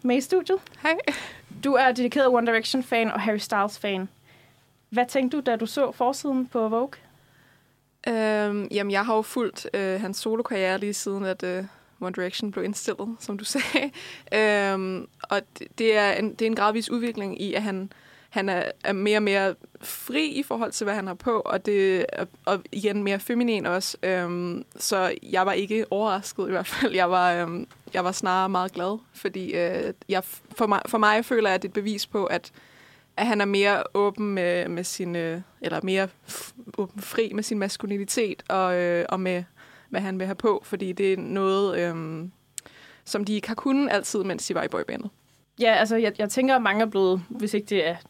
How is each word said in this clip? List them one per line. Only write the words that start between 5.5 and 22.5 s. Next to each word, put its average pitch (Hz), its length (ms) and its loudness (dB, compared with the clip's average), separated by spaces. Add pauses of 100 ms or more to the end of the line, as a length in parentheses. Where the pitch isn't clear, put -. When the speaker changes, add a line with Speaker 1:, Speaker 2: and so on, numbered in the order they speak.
Speaker 1:
du 226 100 -2
så 254 260 0
forsiden 254 560 0
på 226 200 0
Vogue? 233 260 0 (1120)
Speaker 2:
Øhm, 208 640 0
jamen, 202 200 0
jeg 196 140 2
har 226 100 2
jo 220 60 4
fulgt, - 520 -4
øh, 196 280 0
hans 196 160 -6
solokarriere 214 600 0
lige 202 160 -4
siden, 196 320 -4
at, 185 180 -2
øh, 180 200 -4 (380)
One 185 120 -6
Direction 185 380 -4
blev 190 120 -4
indstillet, 208 560 -4
som 202 180 -8
du 214 120 -10
<laughs> - 60 -4
sagde. 269 360 0 (420)
Øhm, 196 760 2 (140)
og 202 200 -2 (180)
det, - 80 -12 (100)
det 226 200 4
er 202 140 4
en, 202 200 0
det - 100 -6
er 226 80 2
en 226 60 0
gradvis 214 360 2
udvikling 226 500 -4
i, 196 120 -4
at 196 80 0
han, 196 300 -4 (380)
han 196 200 -2
er, 180 220 0 (120)
er - 100 0
mere 208 240 2
og 214 60 2
mere 196 320 2 (260)
fri - 460 -4
i 285 160 -4
forhold 233 280 -4
til, - 120 -4
hvad 208 120 -2
han 190 120 -4
har 185 60 -6
på, 220 260 0
og - 260 -2
det 190 480 4
er, - 120 -4 (200)
og 190 160 0 (100)